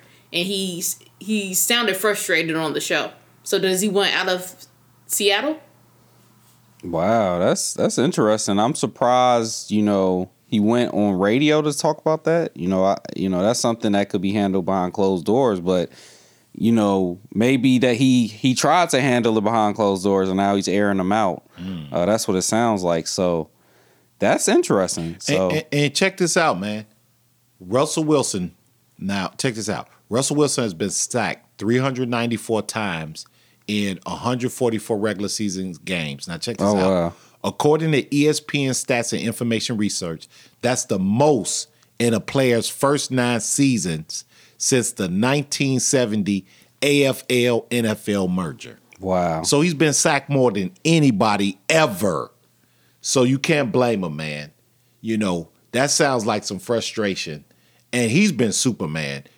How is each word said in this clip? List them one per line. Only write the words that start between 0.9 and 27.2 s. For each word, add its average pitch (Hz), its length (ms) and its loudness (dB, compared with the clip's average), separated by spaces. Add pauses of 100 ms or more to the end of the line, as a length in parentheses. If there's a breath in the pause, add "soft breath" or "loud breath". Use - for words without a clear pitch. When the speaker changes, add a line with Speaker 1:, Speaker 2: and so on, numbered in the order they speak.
Speaker 1:
he 196 360 -4
sounded 233 420 0
frustrated 185 580 -2
on 160 200 -4
the 147 60 -4
show. 143 300 -4 (320)
So - 160 0
does 185 220 0
he 214 80 0
want 190 260 2
out 185 140 0
of 180 260 -4 (520)
Seattle? 214 520 0 (1300)
Speaker 2:
Wow, 90 540 0
that's, - 360 0
that's - 240 -2
interesting. 110 600 2
I'm 113 160 2
surprised, 123 960 0
you 107 120 2
know, 95 480 0 (160)
he 110 140 0
went 117 340 2
on 101 240 2
radio 139 440 4
to 147 140 -2
talk 156 220 0
about 156 260 -2
that. 165 320 0
You - 120 -4
know, 95 160 2
I, 98 140 2 (180)
you 95 120 -2
know, 90 140 0
that's 113 160 2
something 113 340 -2
that 101 180 0
could 98 100 -2
be 95 120 -2
handled 98 340 0
behind 92 260 -2
closed 95 320 0
doors, 110 340 2
but, 90 320 0 (640 loud breath)
you 110 160 2
know, 98 480 2 (160)
maybe 127 440 4
that 123 180 2
he, 127 320 4
he 127 260 0
tried 165 360 2
to 131 100 2
handle 120 360 2
it 110 60 2
behind 107 320 2
closed 98 300 0
doors 98 240 2
and 95 80 0
now 101 180 2
he's 98 140 0
airing 101 300 2
them 92 140 0
out. 104 300 0 (160)
Speaker 3:
Mm. 87 340 -10
Speaker 2:
Uh, 87 140 0
that's 107 220 0
what 98 80 2
it 92 60 0
sounds 110 420 0
like. 85 240 0
So 87 420 -2 (720 soft breath)
that's - 280 2
interesting. 107 560 2 (100)
Speaker 3:
And, - 80 -20
Speaker 2:
So 95 280 0
Speaker 3:
and, - 220 -2
and 143 220 0
check 190 240 0
this 175 180 0
out, 143 240 2
man. 107 260 -8 (720)